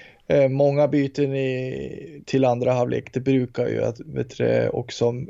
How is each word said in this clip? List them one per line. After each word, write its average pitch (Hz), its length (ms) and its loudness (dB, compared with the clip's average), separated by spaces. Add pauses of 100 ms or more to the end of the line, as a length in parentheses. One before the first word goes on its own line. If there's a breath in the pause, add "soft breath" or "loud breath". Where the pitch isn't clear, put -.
(280 loud breath)
eh, 139 220 4
många 143 380 2
byten 139 480 0
i, 135 880 -6
till 135 200 2
andra 123 280 2
halvlek, 123 400 -2
det 131 60 -2
brukar 127 480 0
ju 110 160 -2
att, 117 160 -4
vet 131 380 -8
du, 120 320 2
också 120 420 -2 (180)